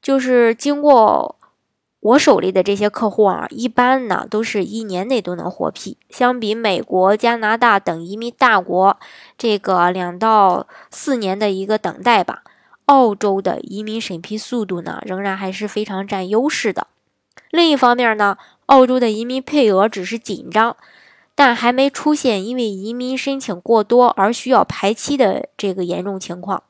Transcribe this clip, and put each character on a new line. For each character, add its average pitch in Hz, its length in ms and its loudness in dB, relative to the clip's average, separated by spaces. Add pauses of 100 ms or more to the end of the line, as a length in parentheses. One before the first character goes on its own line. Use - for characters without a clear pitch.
就 269 180 0
是 247 360 2
经 285 260 -2
过 233 540 4 (640)
我 233 180 4
手 - 220 4
里 185 120 -2
的 185 120 0
这 202 120 0
些 208 140 0
客 208 200 -2
户 208 160 2
啊， 190 240 -2
一 233 180 -8
般 254 400 0
呢 185 220 -2
都 214 120 -2
是 220 220 -2
一 214 220 -8
年 190 220 -6
内 247 140 0
都 180 140 -8
能 170 160 -8
获 170 180 -4
批。 - 280 -14 (120)
相 247 300 0
比 220 160 -4
美 214 260 -2
国、 190 340 2
加 233 200 0
拿 220 220 -2
大 226 200 4
等 165 240 -4
移 180 140 -12
民 233 220 -10
大 233 220 4
国， 185 380 2 (400)
这 214 220 -2
个 180 320 2
两 180 260 -6
到 202 480 2 (240)
四 - 280 -4
年 196 200 -4
的 208 140 0
一 190 140 -4
个 214 120 -2
等 190 240 -6
待 220 220 2
吧， - 200 -8 (420)
澳 262 280 6
洲 196 280 -2
的 - 180 -2
移 208 240 -12
民 214 160 -8
审 185 220 -10
批 214 160 -10
速 220 280 -6
度 180 160 -8
呢， 170 240 -10
仍 190 160 -8
然 196 140 -4
还 190 160 -8
是 196 160 -8
非 208 160 -6
常 196 240 -8
占 190 200 -6
优 226 220 0
势 233 220 -4
的。 - 160 -6 (640)
另 330 180 4
一 302 60 2
方 247 200 4
面 240 220 0
呢， 202 200 0 (300)
澳 262 200 8
洲 254 120 0
的 240 120 0
移 220 140 -4
民 254 180 -6
配 262 280 2
额 196 180 4
只 196 160 -10
是 208 120 -8
紧 208 320 -10
张， 220 280 0 (580)
但 262 180 6
还 233 200 0
没 269 160 2
出 302 260 0
现 214 300 0
因 240 100 -8
为 254 80 -2
移 208 300 -6
民 254 240 -6
申 269 200 -4
请 202 220 -8
过 226 240 2
多 240 240 4
而 208 240 2
需 240 180 -6
要 247 140 4
排 - 300 -2
期 277 240 -4
的 214 400 0
这 196 160 -4
个 185 100 -4
严 175 220 -6
重 196 120 -8
情 180 220 -12
况。 185 300 -6